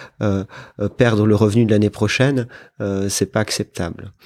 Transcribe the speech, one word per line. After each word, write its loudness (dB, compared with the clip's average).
euh, 0
euh, -2
perdre 2
le 4
revenu 4
de 2
l'année 4
prochaine, 0
euh, -4
c'est -2
pas 0
acceptable. -6